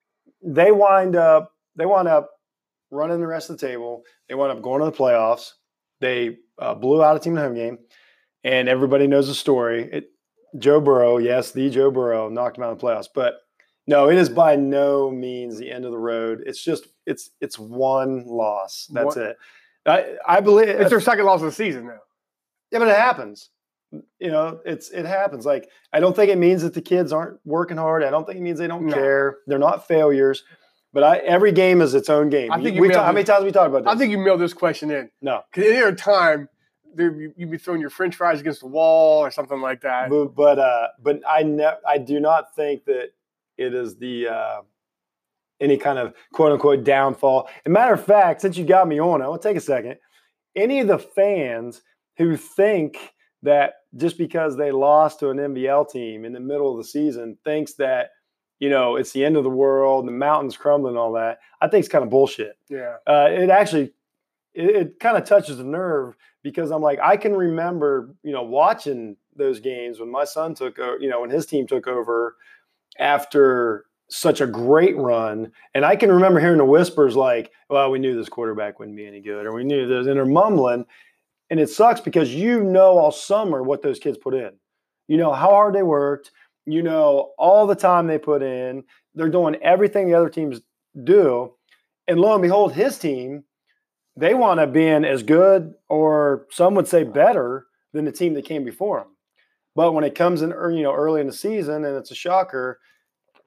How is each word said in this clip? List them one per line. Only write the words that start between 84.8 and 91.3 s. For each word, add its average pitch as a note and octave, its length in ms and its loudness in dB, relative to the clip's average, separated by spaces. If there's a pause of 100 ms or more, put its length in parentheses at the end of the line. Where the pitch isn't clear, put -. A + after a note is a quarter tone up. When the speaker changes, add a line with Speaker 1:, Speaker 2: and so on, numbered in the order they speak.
Speaker 1:
You D#3 80 2
know D#3+ 160 2
how D3+ 180 2
hard G3+ 240 6
they G3 80 0
worked. C#3+ 480 -2 (360)
You D#3+ 160 -2
know D3+ 560 0
all G3 280 6
the G3+ 80 2
time F3+ 320 2
they D#3 120 -2
put D3 240 -2
in. B2+ 420 -8 (300)
They're D#3+ 160 -4
doing E3 320 0
everything F#3+ 460 2
the E3+ 60 2
other E3+ 140 4
teams D3 320 -8 (440)
do. C3+ 500 2 (520)